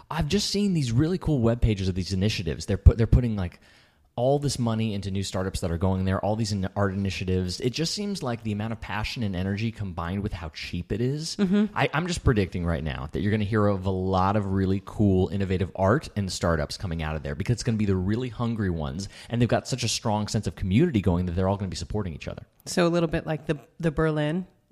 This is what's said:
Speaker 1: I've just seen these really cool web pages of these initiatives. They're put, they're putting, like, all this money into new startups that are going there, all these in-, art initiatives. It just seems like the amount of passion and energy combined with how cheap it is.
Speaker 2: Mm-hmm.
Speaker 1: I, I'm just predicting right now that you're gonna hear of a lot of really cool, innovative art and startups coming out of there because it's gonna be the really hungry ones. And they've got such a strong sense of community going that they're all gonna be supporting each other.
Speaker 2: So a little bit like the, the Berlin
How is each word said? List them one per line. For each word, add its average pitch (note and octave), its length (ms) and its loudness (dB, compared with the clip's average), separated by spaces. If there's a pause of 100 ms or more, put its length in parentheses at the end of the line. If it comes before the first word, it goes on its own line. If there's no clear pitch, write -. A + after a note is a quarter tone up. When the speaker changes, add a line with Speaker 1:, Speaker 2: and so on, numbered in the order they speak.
(100)
Speaker 1:
I've D#3 180 0
just G3+ 220 0
seen G3 240 0
these C3+ 180 0
really D#3 260 2
cool D3+ 220 2
web A2+ 220 2
pages G2 260 2
of F#2 60 2
these F#2 180 -2
initiatives. F#2 540 0
They're G2 100 0
put, - 220 8
they're A2+ 80 4
putting, A#2+ 300 2
like, F2+ 240 -4 (560)
all C3 220 2
this C#3+ 220 -2
money A2 340 0
into G2 160 -4
new F#2+ 140 -2
startups F#2+ 340 -4
that E2+ 140 -2
are E2+ 60 0
going F#2 260 2
there, F#2+ 200 0
all G#2+ 120 0
these G#2+ 160 -2
in-, F#2 240 0
art G2 180 2
initiatives. F#2 640 0
It B2 120 -2
just D#3 240 -4
seems G3+ 280 -6
like A#2 220 -4
the G#2+ 80 -2
amount G#2+ 200 -4
of A2 80 -10
passion G#2+ 440 -6
and G2 100 -2
energy G2 380 -2
combined F#2 500 -6
with G#2 100 -4
how D#2+ 180 -8
cheap - 420 -8
it G2+ 80 -2
is. D3 340 -4
Speaker 2:
Mm-hmm. G3+ 420 2
Speaker 1:
I, C#3 160 2
I'm E3 140 0
just E3+ 160 -4
predicting G2 420 2
right D#2+ 200 0
now C2+ 260 -6
that C#2+ 120 -2
you're G2+ 100 2
gonna G#2+ 100 2
hear G#2 240 2
of F#2+ 200 0
a G2 40 0
lot F#2+ 460 2
of G2+ 100 0
really F#2+ 380 2
cool, F#2+ 460 4
innovative F#2+ 440 0
art F#2+ 400 2
and G2 160 -2
startups D#2+ 460 0
coming E2 260 -4
out D#2 140 -4
of C#2 80 -8
there C#2+ 100 -6
because G2+ 200 0
it's - 100 -6
gonna A2+ 120 0
be G#2 100 0
the F#2+ 100 4
really G#2+ 320 0
hungry A2 420 -2
ones. E2 380 -4 (220)
And A#2 120 2
they've A2+ 60 4
got A2+ 180 0
such A#2+ 160 -4
a A#2 60 0
strong G#2+ 400 -2
sense G#2+ 180 -2
of F#2+ 80 -4
community A2+ 460 4
going F2+ 260 2
that E2+ 60 -2
they're F#2 160 2
all G2+ 80 2
gonna G#2 120 -4
be F2 60 -8
supporting F#2 400 -6
each - 140 -12
other. - 180 -12 (200)
Speaker 2:
So F3 200 2
a E3+ 40 2
little E3+ 180 2
bit D#3+ 180 -4
like D#3 200 -4
the, D#3 120 -2 (220)
the E3 100 0
Berlin D#3 560 0 (260)